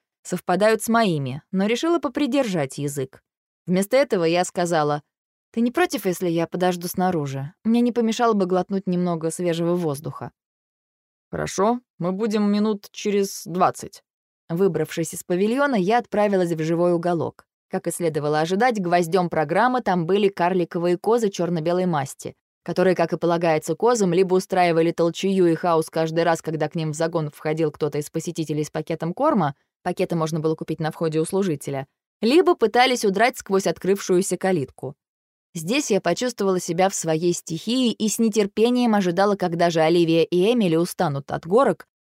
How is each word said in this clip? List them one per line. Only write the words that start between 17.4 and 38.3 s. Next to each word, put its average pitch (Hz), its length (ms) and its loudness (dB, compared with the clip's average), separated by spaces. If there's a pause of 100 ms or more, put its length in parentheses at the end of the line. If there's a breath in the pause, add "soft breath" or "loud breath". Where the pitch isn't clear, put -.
Как 190 160 -6
и 175 60 -4
следовало 151 480 -2
ожидать, 202 420 0
гвоздем 175 480 2
программы 190 520 0
там 180 260 0
были 202 220 2
карликовые 175 680 0
козы 220 320 0
черно-белой 175 560 -2
масти, 143 480 -4 (300)
которые, 180 320 2
как 170 180 0
и 170 40 -4
полагается 165 580 0
козам, 214 380 2
либо 180 200 2
устраивали 175 580 2
толчую 170 600 2
и - 20 4
хаос 160 380 0
каждый 160 320 0
раз, 165 180 2
когда 156 280 -4
к - 40 -20
ним 160 200 -4
в - 20 -8
загон 160 340 -2
входил 156 420 -2
кто-то 147 280 -4
из 147 100 -8
посетителей 156 540 -4
с - 80 -8
пакетом 165 420 -6
корма, 226 400 0 (300)
пакеты 180 320 -2
можно 160 240 -2
было 160 160 -2
купить - 240 -8
на 156 100 -2
входе 156 300 -2
у 156 60 0
служителя, 147 600 -4 (360)
либо 302 340 4
пытались 240 500 2
удрать 214 320 2
сквозь 190 300 0
открывшуюся 185 720 0
калитку. 180 580 -4 (600)
Здесь 185 340 -2
я 196 100 4
почувствовала 190 600 0
себя 180 300 0
в 202 60 -10
своей 165 380 0
стихии 226 580 -2
и 214 160 -2
с 196 120 -4
нетерпением 226 720 2